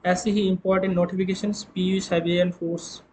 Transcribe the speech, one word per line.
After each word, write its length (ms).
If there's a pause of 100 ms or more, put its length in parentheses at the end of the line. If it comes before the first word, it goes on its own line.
ऐसे 240
ही 100
इंपॉर्टेंट 540
नोटिफिकेशंस 680
पीयू 360
साइबेरियन 500
फोर्स 520 (100)